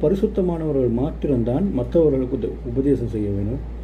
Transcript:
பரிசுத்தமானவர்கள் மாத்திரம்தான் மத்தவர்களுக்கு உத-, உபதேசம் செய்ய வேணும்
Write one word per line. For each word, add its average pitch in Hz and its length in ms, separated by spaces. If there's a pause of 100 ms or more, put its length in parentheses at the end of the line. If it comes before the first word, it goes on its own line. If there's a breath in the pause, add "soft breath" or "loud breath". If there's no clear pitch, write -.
பரிசுத்தமானவர்கள் 160 880
மாத்திரம்தான் 131 760 (120)
மத்தவர்களுக்கு 131 640
உத-, 110 280
உபதேசம் 123 400
செய்ய 107 200
வேணும் 104 560